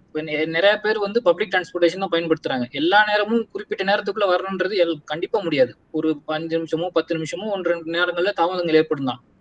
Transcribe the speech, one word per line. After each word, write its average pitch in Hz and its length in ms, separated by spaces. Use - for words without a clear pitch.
நெ-, 156 320
நிறைய 180 320
பேர் 214 220
வந்து 208 220
பப்ளிக் 180 300
டிரான்ஸ்போர்ட்டேஷன் 175 480
தான் 190 120
பயன்படுத்துறாங்க. 156 600
எல்லா 175 340
நேரமும் 214 460
குறிப்பிட்ட 202 320
நேரத்துக்குள்ள 196 520
வரணுன்றது 185 380
எல்-, 170 320
கண்டிப்பா - 340
முடியாது. 143 360
ஒரு 156 340
பஞ்சு 160 340
நிமிஷமோ 165 340
பத்து 165 240
நிமிஷமோ 170 320
ஒன்று 185 220
ரெண்டு 165 200
நேரங்கள்ல 175 400
தாமதங்கள் 175 440
ஏற்படும் 151 300
தான். 123 180